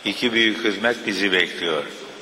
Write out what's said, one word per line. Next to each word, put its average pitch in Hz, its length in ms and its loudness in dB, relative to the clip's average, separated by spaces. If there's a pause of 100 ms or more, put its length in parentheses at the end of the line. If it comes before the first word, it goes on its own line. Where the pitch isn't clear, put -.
İki 113 280 0
büyük 113 320 2
hizmet 113 420 0
bizi 98 240 0
bekliyor. 85 520 0 (380)